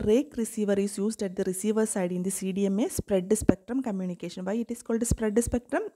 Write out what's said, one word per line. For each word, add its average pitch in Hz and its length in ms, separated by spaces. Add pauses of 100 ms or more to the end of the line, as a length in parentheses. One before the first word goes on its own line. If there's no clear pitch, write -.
rake 233 320
receiver 214 380
is 196 240
used 208 240
at 190 140
the 196 80
receiver 214 420
side 185 260
in 180 120
the 196 80
C 190 200
D 196 140
M 196 140
A 330 100
spread 196 480
spectrum 240 440
communication. 185 600
Why 190 120
it 233 160
is 240 100
called 226 260
spread 220 340
spectrum? 262 420 (120)